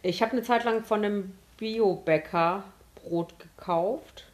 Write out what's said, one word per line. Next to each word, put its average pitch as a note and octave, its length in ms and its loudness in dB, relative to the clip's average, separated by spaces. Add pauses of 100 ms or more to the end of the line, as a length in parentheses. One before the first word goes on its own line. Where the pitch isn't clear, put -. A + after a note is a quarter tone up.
Ich F3+ 200 -2
hab A3+ 100 2
eine B3 120 0
Zeit A#3 220 2
lang A3+ 180 0
von G#3 200 0
einem G3+ 340 -4 (200)
Biobäcker F3+ 1040 0 (320)
Brot E3 440 -6
gekauft. - 960 -4